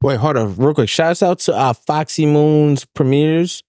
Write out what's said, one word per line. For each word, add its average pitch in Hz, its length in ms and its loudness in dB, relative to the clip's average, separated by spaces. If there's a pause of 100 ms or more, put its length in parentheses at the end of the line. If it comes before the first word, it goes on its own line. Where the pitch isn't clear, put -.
Wait, 139 160 0
hold 143 180 0
on, 110 220 -2
real 139 160 2
quick. 123 160 0
Shouts 170 340 0
out 175 160 0
to, - 160 -2
uh, 131 160 0
Foxy 151 540 -4
Moon's 151 580 2
premieres. 156 840 -2